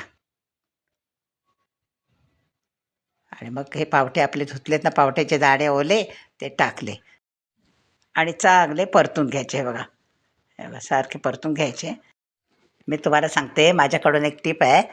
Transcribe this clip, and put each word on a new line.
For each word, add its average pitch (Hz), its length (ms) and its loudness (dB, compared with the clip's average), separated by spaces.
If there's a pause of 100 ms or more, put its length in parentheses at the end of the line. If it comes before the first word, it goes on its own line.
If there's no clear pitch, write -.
(3250)
आणि 117 180 -16
मग 131 140 -8 (120)
हे 151 80 -4
पावटे 139 380 0
आपले 143 240 -2
धुतलेत 151 380 -4
ना, 165 60 0
पावट्याचे 147 480 2
दाणे 139 300 4
ओले, 147 360 0 (380)
ते 139 80 -8
टाकले 113 460 -4 (1200)
आणि 160 160 0
चांगले 175 540 2
परतून 160 420 2
घ्यायचे. 131 300 -6
हे 139 60 -4
बघा, 123 200 -8 (760)
हे - 80 -16
बघा, - 120 -16
सारखे - 400 -4
परतून 131 340 -6
घ्यायचे. 156 400 -6 (920)
मी 151 100 -4
तुम्हाला 151 300 0
सांगते, 151 440 2
माझ्याकडून 147 540 2
एक 147 180 -4
टिप 160 200 -2
आहे. 143 180 6 (120)